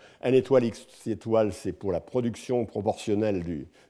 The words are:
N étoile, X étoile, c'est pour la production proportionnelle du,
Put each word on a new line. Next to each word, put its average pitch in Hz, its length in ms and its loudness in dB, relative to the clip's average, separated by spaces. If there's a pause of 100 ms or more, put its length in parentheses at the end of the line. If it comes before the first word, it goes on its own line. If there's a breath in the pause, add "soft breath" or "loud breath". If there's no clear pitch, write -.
(220 loud breath)
N 127 120 2
étoile, 127 320 4
X - 420 -8
étoile, 110 460 2
c'est 90 200 -6
pour 95 200 -4
la 85 80 -2
production 120 640 -2
proportionnelle 104 800 -2
du, 80 240 -8 (220 soft breath)